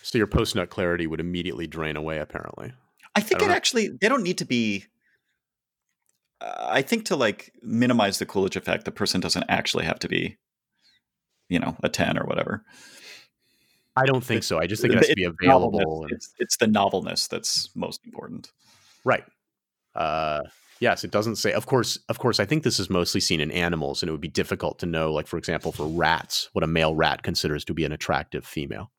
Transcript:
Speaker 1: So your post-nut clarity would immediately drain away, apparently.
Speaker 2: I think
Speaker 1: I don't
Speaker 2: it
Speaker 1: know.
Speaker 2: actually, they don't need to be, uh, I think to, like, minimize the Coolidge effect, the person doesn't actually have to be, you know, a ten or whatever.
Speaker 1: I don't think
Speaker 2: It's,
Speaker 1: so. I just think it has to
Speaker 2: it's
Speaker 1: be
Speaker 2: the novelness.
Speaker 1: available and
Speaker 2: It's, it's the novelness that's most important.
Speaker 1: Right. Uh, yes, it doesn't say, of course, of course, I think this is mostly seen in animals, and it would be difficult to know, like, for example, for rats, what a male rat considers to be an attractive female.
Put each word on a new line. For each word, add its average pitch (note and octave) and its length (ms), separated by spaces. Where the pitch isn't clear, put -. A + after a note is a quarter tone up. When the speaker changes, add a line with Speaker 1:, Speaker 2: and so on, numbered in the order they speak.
Speaker 1:
So - 160
your G2+ 100
post-nut G#2 420
clarity F2 360
would D#2 120
immediately E2+ 480
drain D#2 300
away, D#2 220
apparently. G1+ 540
Speaker 2:
I G#3 40
think C#4 180
Speaker 1:
I - 20
don't G4+ 80
Speaker 2:
it F4+ 40
Speaker 1:
know. F4 40
Speaker 2:
actually, B3 320
they G3+ 80
don't C4 140
need F3 160
to D#3+ 60
be, A2 400
uh, - 280
I B2 140
think A3 240
to, F3 100
like, A2+ 360
minimize A#2 560
the G2 80
Coolidge F#2+ 280
effect, F2+ 300
the - 80
person F#2+ 280
doesn't - 280
actually E2+ 380
have - 140
to E2+ 80
be, F2 280
you F2 100
know, D#2 240
a - 60
ten - 300
or - 80
whatever. - 380
Speaker 1:
I C3 100
don't C3 160
think A2+ 160
Speaker 2:
It's, - 80
Speaker 1:
so. E2+ 120
I E2+ 80
just G#2 160
think A#2+ 120
it A#2 40
has - 80
to D3+ 60
Speaker 2:
it's D3+ 40
Speaker 1:
be F#2 80
Speaker 2:
the F2 240
novelness. G2 320
Speaker 1:
available D#2+ 240
and D2+ 80
Speaker 2:
It's, - 260
it's - 200
the A#2 80
novelness G2 600
that's - 480
most F2+ 300
important. - 480
Speaker 1:
Right. B2+ 200
Uh, D#2 460
yes, A2 240
it F2+ 60
doesn't G#2+ 260
say, - 160
of - 140
course, B2 320
of - 100
course, A2+ 220
I G2+ 60
think D3+ 160
this - 180
is F2+ 80
mostly F2+ 320
seen E2 200
in D2+ 100
animals, E2 520
and F2 60
it D#2 40
would D2+ 100
be E2+ 60
difficult - 500
to F2+ 80
know, D#2+ 260
like, D2+ 140
for F2 100
example, D#2+ 340
for D2+ 160
rats, D#2+ 680
what E2 100
a - 20
male D#2+ 280
rat D#2 280
considers D#2 440
to E2 80
be D2+ 100
an D2 80
attractive D2+ 540
female. - 520